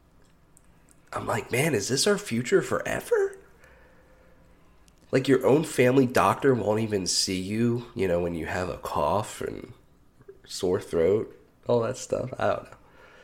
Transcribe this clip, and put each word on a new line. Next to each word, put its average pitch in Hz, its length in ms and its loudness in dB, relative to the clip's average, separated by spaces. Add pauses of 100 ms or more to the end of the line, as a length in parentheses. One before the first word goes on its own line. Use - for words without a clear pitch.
(1120)
I'm - 140 -8
like, - 240 -4
"Man, 139 240 0
is 101 140 -2
this 123 180 0
our 208 120 2
future 123 440 0
forever?" - 760 -2 (1700)
Like, 131 160 2
your 135 200 4
own 143 180 6
family 131 420 4
doctor 117 480 4
won't 107 260 0
even 104 260 -2
see 92 340 -2
you, 117 540 -2
you 95 120 0
know, 87 140 2
when 87 140 -2
you 80 120 -6
have 90 220 -4
a - 80 -6
cough 87 640 -2
and - 320 -10 (760)
sore 90 360 -2
throat, 85 520 0 (320)
all 120 140 2
that 113 160 -4
stuff. 107 420 -6
I 101 80 -2
don't - 180 0
know. - 120 -20 (480)